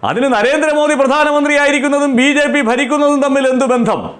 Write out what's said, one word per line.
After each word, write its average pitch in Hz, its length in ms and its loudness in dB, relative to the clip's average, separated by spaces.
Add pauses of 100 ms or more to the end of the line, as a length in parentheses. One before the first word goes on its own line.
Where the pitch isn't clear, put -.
(100)
അതിന് 240 260 0
നരേന്ദ്രമോദി 302 640 0
പ്രധാനമന്ത്രിയായിരിക്കുന്നതും 285 1200 0
ബി 262 80 2 (100)
ജെ 294 160 2
പി 285 140 0
ഭരിക്കുന്നതും 285 560 0
തമ്മിൽ 269 280 0
എന്ത് 254 200 0
ബന്ധം? 240 280 0 (200)